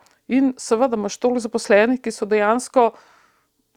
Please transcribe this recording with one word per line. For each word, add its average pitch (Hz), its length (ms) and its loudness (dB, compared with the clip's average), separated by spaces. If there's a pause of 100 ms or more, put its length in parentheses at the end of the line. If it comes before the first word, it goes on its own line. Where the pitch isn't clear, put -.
(280)
in 262 260 0
seveda 233 400 -2
imaš 202 220 -6
toliko 247 240 -2
zaposlenih, 226 600 2
ki 226 100 -8
so 214 160 -8
dejansko 220 640 0 (880)